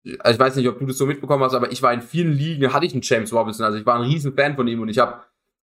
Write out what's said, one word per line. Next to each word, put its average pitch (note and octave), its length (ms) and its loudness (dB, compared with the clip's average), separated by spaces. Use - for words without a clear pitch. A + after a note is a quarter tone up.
also A#2+ 140 -2
ich A2 60 0
weiß C3 160 2
nicht, B2+ 120 2
ob A#2+ 120 -4
du C#3 80 -4
das C3 100 -6
so C#3 80 0
mitbekommen C#3 380 0
hast, B2+ 100 0
aber B2 180 -2
ich B2 120 -4
war B2 100 4
in A#2 80 -4
vielen D#3+ 320 0
Ligen, C#3+ 400 0
hatte D3 140 2
ich - 60 -8
einen B2 100 -2
James A2+ 280 0
Robinson, A2 320 0
also G#2+ 140 0
ich G#2+ 80 -8
war A#2+ 100 4
ein A#2+ 140 0
riesen C#3+ 240 0
Fan C#3+ 220 2
von B2 120 0
ihm A#2 140 -2
und A2 80 -4
ich G#2+ 80 -2
hab - 320 0